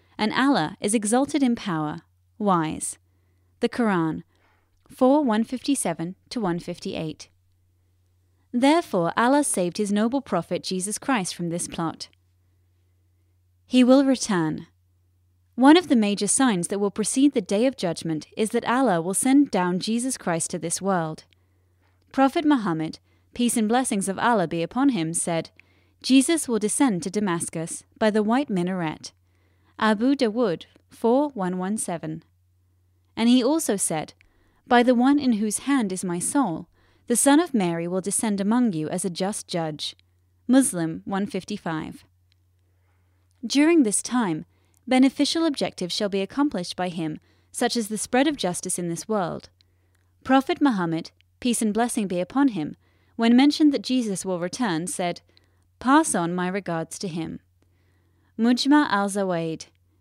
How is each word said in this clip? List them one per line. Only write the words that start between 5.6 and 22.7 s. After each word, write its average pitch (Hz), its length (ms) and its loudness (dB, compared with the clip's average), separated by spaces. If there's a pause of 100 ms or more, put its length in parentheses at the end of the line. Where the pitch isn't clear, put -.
to 254 120 -8
one 175 180 -2
fifty-eight. 170 680 -10 (1200)
Therefore, 254 640 2
Allah 269 280 2
saved 180 340 -2
his 208 140 -2
noble 226 280 0
prophet 180 420 -4
Jesus 190 360 -6
Christ 226 360 -2
from 175 140 -6
this 165 180 -6
plot. - 420 -8 (1600)
He 254 160 4
will 262 220 8
return. 175 640 0 (880)
One 277 220 8
of 359 120 2
the 277 80 4
major 208 300 0
signs 202 420 0
that 202 100 -4
will 202 120 0
precede 269 420 2
the 240 80 0
Day 202 260 0
of 262 100 -2
Judgment 160 500 -6 (100)
is 214 140 -2
that - 180 -2
Allah 233 320 2
will 180 140 -4
send 269 360 4
down 180 300 0
Jesus 240 380 -4
Christ 170 320 -4
to 180 80 -6
this 165 240 -6
world. 170 420 -2 (880)
Prophet 269 340 2
Muhammad, 180 540 0 (340)